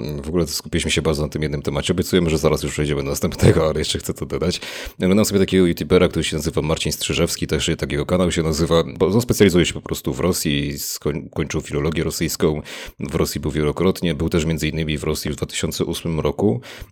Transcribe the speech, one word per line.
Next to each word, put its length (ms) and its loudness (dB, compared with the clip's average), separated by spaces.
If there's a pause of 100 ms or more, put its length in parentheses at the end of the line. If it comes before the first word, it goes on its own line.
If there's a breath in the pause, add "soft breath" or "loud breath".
(220)
w 60 -8
ogóle 180 0
skupiliśmy 440 -4
się 120 0
bardzo 200 0
na 60 -2
tym 140 -4
jednym 200 -4
temacie. 300 -2
Obiecujemy, 380 2
że 80 2
zaraz 240 2
już 100 -4
przejdziemy 300 0
do 80 -4
następnego, 580 4
ale 100 0
jeszcze 200 -2
chcę 160 -6
to 120 -8
dodać. 340 -2 (380 loud breath)
Oglądam 260 4
sobie 160 2
takiego 260 6
youtubera, 420 4
który 160 0
się 120 -2
nazywa 260 -2
Marcin 300 0
Strzyżewski, 540 -2
też 320 -2
takiego 280 -2
kanał 260 2
się 100 0
nazywa, 420 2 (140)
bo 80 4
on 140 4
specjalizuje 460 4
się 60 -4
po 80 -10
prostu 340 -6
w 60 -6
Rosji, 580 0
skoń-, 560 -6
kończył 260 -2
filologię 440 -2
rosyjską, 580 -2 (380 loud breath)
w 140 -6
Rosji 260 0
był 100 -2
wielokrotnie, 640 0
był 140 0
też 160 2
między 240 0
innymi 300 -2
w 60 -6
Rosji 260 -2
w 60 -4
dwa 100 -4
tysiące 380 -4
ósmym 360 -4
roku. 400 0 (320 loud breath)